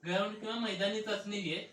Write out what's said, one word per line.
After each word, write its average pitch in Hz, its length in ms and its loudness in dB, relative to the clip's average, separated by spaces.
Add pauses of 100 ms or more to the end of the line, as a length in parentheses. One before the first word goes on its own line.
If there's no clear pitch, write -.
ग्राउंड 202 320 2
किंवा 220 160 -2
मैदानी 214 460 2
चाचणी 208 400 -2
जी 160 140 0
आहे 190 180 -4